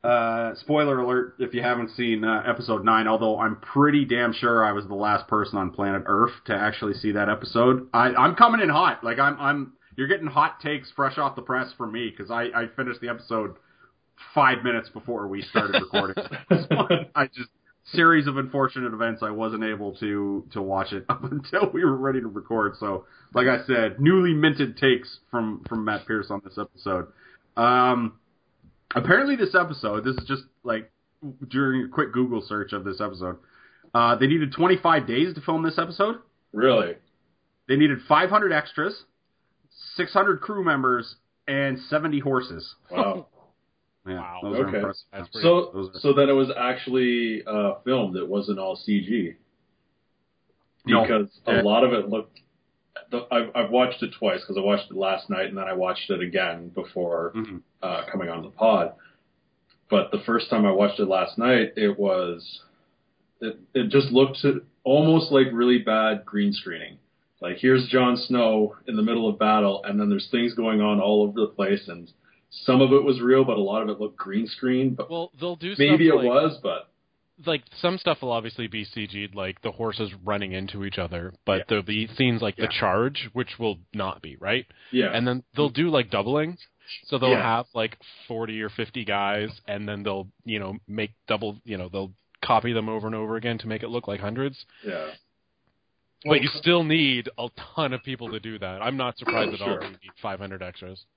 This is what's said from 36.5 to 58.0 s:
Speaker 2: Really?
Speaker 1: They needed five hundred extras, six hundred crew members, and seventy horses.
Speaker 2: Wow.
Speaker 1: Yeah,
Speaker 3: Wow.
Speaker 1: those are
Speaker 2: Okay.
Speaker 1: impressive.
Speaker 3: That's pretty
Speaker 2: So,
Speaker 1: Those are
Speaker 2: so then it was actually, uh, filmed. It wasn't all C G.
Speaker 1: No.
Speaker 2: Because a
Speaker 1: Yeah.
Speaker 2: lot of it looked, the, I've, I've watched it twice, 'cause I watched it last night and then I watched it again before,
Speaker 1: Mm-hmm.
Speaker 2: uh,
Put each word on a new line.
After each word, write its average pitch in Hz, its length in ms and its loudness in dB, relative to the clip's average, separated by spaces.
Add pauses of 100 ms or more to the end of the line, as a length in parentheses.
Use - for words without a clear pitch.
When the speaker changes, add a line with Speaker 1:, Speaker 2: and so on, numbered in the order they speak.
Speaker 2:
Really? 113 400 2 (760)
Speaker 1:
They 135 80 4
needed 143 320 4
five 165 220 4
hundred 202 240 2
extras, 156 500 -4 (920)
six 175 180 -4
hundred 196 280 4
crew 202 220 -6
members, 131 520 0 (340)
and 139 280 -2 (120)
seventy 151 300 0
horses. 127 560 -2 (140)
Speaker 2:
Wow. - 380 -2 (760)
Speaker 1:
Yeah, 92 140 -8
Speaker 3:
Wow. 87 240 -12
Speaker 1:
those 104 160 -4
are 139 80 0
Speaker 2:
Okay. 110 120 -4
Speaker 1:
impressive. 98 340 -6
Speaker 3:
That's 98 160 -14
pretty 110 180 -8
Speaker 2:
So, 175 260 4
Speaker 1:
Those 95 220 -6
are - 40 -16
Speaker 2:
so 143 140 2
then 139 140 6
it 139 60 4
was 131 260 2
actually, 123 880 0
uh, 104 280 0 (100)
filmed. 113 320 0
It 85 100 -4
wasn't 101 320 -2
all 95 160 -4
C 104 240 0
G. 92 340 -2 (1500)
Speaker 1:
No. 113 160 6
Speaker 2:
Because 110 260 2 (180)
a 113 100 2
Speaker 1:
Yeah. 113 60 6
Speaker 2:
lot 110 220 4
of 120 100 4
it 104 160 -2
looked, 107 300 -6 (720)
the, 120 200 -6
I've, 113 240 0
I've 110 160 0
watched 123 320 2
it 107 100 -8
twice, 92 320 -2
'cause 98 120 -6
I 95 40 -2
watched 101 300 0
it 95 60 -8
last 95 320 -2
night 95 180 -2
and 98 100 -10
then 95 100 -6
I 95 60 -4
watched 92 360 -4
it 90 120 -2
again 87 480 -4
before, 87 680 -4
Speaker 1:
Mm-hmm. 107 220 -8 (240)
Speaker 2:
uh, 90 300 -4